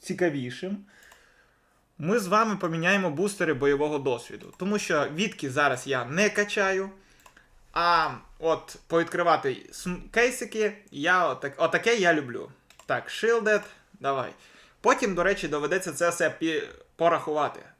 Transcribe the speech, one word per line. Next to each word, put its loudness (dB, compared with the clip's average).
цікавішим, -4
ми 0
з -2
вами 2
поміняємо 0
бустери 0
бойового 2
досвіду. -4
Тому -2
що 0
відки -4
зараз 0
я -2
не 0
качаю. 0
А 2
от -2
повідкривати 2
см-, -10
кейсики, 0
я 2
отак-, -6
отаке 2
я 4
люблю. -4
Так, -4
Shielded, 2
давай. -2
Потім, 2
до 0
речі, 0
доведеться -2
це 2
все 0
пі-, -4
порахувати 0